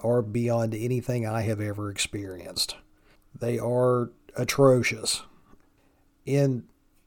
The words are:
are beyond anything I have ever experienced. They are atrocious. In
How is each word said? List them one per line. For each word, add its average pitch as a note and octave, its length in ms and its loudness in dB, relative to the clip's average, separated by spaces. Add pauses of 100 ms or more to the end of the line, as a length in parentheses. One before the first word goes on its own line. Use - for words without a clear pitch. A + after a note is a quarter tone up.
are A#2 160 2
beyond A#2 540 0
anything A#2+ 520 -2
I A2 140 -2
have G#2+ 220 -2
ever G#2 280 -6
experienced. F#2 840 -6 (580)
They A#2+ 240 -2
are B2 520 2 (260)
atrocious. B2+ 840 4 (1040)
In C3+ 380 2 (420)